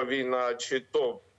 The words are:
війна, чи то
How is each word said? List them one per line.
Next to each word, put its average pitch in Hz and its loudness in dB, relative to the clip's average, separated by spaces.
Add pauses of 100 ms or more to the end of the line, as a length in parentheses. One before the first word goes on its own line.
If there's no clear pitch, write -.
війна, 127 0
чи 131 -2
то - 0 (180)